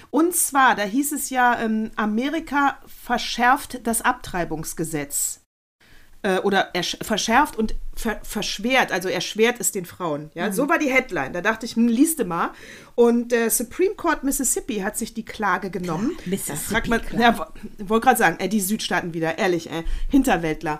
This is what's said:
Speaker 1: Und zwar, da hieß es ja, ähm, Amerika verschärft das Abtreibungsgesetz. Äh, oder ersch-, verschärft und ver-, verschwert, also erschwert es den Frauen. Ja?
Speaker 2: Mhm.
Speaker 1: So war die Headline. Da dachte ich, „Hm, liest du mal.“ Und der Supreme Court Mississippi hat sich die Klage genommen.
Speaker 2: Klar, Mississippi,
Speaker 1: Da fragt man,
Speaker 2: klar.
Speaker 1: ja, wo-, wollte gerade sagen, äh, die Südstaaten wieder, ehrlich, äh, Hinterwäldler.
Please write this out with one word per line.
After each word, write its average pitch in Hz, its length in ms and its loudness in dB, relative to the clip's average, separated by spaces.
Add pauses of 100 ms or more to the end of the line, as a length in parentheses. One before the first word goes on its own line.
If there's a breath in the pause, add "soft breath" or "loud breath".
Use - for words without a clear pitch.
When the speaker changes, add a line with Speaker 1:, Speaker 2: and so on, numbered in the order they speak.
Speaker 1:
Und 339 260 2
zwar, 254 400 4
da 208 80 -2
hieß 269 300 -2
es - 160 -4
ja, 247 320 4
ähm, 220 340 -2
Amerika 277 840 0 (280)
verschärft 240 840 0
das 226 140 0
Abtreibungsgesetz. 160 1400 -4 (880 soft breath)
Äh, 185 140 2
oder 196 340 2
ersch-, - 280 -4
verschärft 226 560 2
und 220 180 0 (220)
ver-, 214 260 -4
verschwert, 220 720 0
also 185 160 -2
erschwert 220 500 0
es - 140 -2
den 180 120 -6
Frauen. 156 500 -6
Ja? 175 120 -2
Speaker 2:
Mhm. 202 60 -2
Speaker 1:
So 277 160 0
war 330 100 4
die 302 100 0
Headline. 190 440 0
Da 175 80 -4
dachte 220 240 0
ich, 226 100 -8
„Hm, 233 140 4
liest 269 280 4
du 240 60 0
mal.“ 175 280 -2 (440 loud breath)
Und 240 380 4
der 233 160 2
Supreme 359 460 0
Court 302 280 0
Mississippi 269 540 -2
hat 202 200 -2
sich 220 160 -6
die 226 120 -8
Klage 190 440 -2
genommen. 180 460 -2
Speaker 2:
Klar, - 140 -12
Mississippi, 175 340 -4
Speaker 1:
Da - 120 -6
fragt 226 120 0
man, 233 140 2
Speaker 2:
klar. - 200 -2
Speaker 1:
ja, 240 160 6
wo-, - 520 -10
wollte 220 160 4
gerade 226 140 6
sagen, 170 200 2
äh, 185 80 -2
die 202 140 0
Südstaaten 180 520 -4
wieder, 160 240 -2
ehrlich, 180 320 0
äh, 165 140 -6 (240 loud breath)
Hinterwäldler. 160 720 0